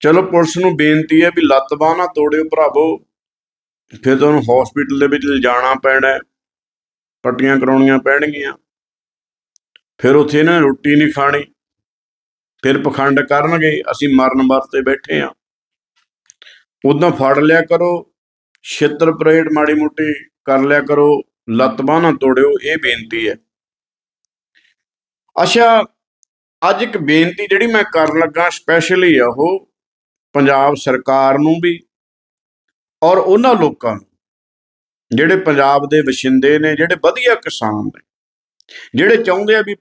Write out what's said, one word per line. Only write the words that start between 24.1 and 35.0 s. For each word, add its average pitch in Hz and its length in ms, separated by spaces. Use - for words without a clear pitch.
ਅੱਛਾ, 226 480
ਅੱਜ 190 220
ਇੱਕ 226 140
ਬੇਨਤੀ 165 500
ਜਿਹੜੀ 196 200
ਮੈਂ 220 160
ਕਰਨ 156 260
ਲੱਗਾ 165 360
specially 170 640
ਆ, 120 60
ਉਹ 156 420
ਪੰਜਾਬ 139 400
ਸਰਕਾਰ 135 640
ਨੂੰ 156 240
ਵੀ 170 140
ਔਰ 175 160
ਉਹਨਾਂ 214 380
ਲੋਕਾਂ 135 400
ਨੂੰ 98 120